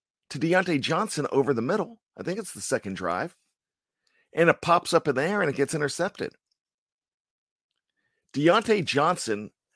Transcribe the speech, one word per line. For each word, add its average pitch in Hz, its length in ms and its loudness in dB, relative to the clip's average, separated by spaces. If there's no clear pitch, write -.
to 143 100 -10
Deontay 170 420 2
Johnson 170 500 -2
over 139 220 2
the 113 80 0
middle." 202 380 -4
I 98 60 -12
think 180 160 -6
it's 196 140 -10
the 107 80 -12
second 104 340 -4
drive. 90 400 -4
And 165 160 4
it - 120 2
pops 170 320 2
up 165 140 4
in 139 80 0
the 135 80 0
air 202 180 0
and 165 80 0
it 131 60 -4
gets 135 180 -2
intercepted. 156 600 -4
Deontay 185 520 4
Johnson 127 680 0